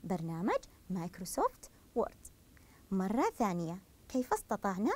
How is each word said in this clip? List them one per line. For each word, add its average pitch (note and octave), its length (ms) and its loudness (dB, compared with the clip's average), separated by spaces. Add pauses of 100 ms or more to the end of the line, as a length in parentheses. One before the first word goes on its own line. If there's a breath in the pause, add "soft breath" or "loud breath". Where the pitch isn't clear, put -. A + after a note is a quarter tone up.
برنامج E3+ 560 0 (300 loud breath)
مايكروسوفت F3+ 800 -4 (240 loud breath)
وورد. - 320 -2 (640 loud breath)
مرة G#3 460 2
ثانية، F3 440 0 (280)
كيف B3+ 240 0
استطعنا G#3 640 0